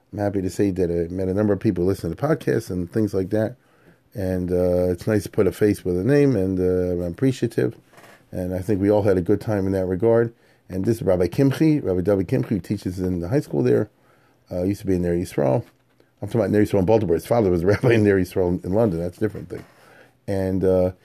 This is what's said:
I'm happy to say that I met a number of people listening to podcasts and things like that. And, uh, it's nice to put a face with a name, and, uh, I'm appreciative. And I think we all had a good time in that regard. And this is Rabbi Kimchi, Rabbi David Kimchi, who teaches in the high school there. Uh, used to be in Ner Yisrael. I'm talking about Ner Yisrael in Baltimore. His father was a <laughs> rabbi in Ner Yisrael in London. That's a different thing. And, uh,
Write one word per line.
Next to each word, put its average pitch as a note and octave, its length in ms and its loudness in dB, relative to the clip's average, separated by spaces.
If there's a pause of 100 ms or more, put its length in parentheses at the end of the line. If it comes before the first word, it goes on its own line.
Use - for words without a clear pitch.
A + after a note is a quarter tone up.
(120)
I'm G2+ 80 -10
happy G2+ 220 -2
to F#2 80 -2
say G2+ 220 0
that F2 200 0
I E2+ 220 -2
met F#2 160 -4
a F#2 40 -2
number G#2 200 2
of G2 60 0
people F2 260 0
listening F#2 280 -2
to - 80 -8
podcasts D3+ 480 -2
and F2+ 220 -6
things G#2+ 220 -2
like F#2+ 160 -2
that. G#2+ 260 -2 (580)
And, F#2 380 -4
uh, F2+ 380 2
it's F2+ 180 -4
nice G#2+ 160 0
to - 60 -12
put G2 180 0
a E2+ 60 0
face G#2 320 0
with F2+ 120 -2
a F#2 60 -2
name, C#3 320 2
and, F#2+ 240 0
uh, F2+ 420 0
I'm F2 120 -6
appreciative. B2+ 640 -2 (520)
And F#2 240 -6
I F#2 60 -4
think F#2 220 -2
we G2+ 100 2
all G#2 120 4
had G2 140 4
a F2+ 40 0
good G2+ 180 2
time G2+ 260 -2
in F#2+ 60 0
that F#2+ 140 0
regard. A2+ 480 2 (340)
And F#2 160 -6
this A2+ 140 0
is - 60 -10
Rabbi F2+ 240 2
Kimchi, C#3+ 520 2
Rabbi F#2 220 -2
David F#2+ 260 0
Kimchi, C3 280 -2
who F#2 40 -2
teaches F#2+ 400 -6
in F#2 220 -2
the E2+ 80 -8
high C3+ 100 2
school C#3+ 240 -4
there. A#2 260 2 (640)
Uh, F2+ 120 -4
used G2+ 180 -2
to G2 60 -6
be F#2+ 80 2
in F2 80 0
Ner F2 120 0
Yisrael. B2+ 480 0 (580)
I'm G#2 60 -10
talking A2+ 140 0
about G2 80 0
Ner G#2 120 4
Yisrael G2+ 180 2
in F#2 60 4
Baltimore. G#2 300 4
His D#2+ 100 -4
father A#2 240 2
was F2 140 2
a F2+ 40 2
<laughs> - 0 -
rabbi A#2 260 2
in A2 100 4
Ner G2 160 4
Yisrael F2+ 460 -2
in F2+ 80 -4
London. G2+ 260 0
That's F2 160 -6
a - 60 -8
different G2 260 -6
thing. - 160 -12 (640)
And, F#2+ 380 -2
uh, F#2 260 4 (140)